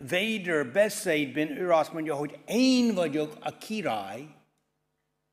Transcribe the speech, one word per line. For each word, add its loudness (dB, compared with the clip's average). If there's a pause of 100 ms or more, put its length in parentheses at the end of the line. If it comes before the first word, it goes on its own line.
védő 0
beszédben 0
ő -4
azt 4
mondja, -4
hogy -6
én 4
vagyok -2
a -8
király, -6 (1080)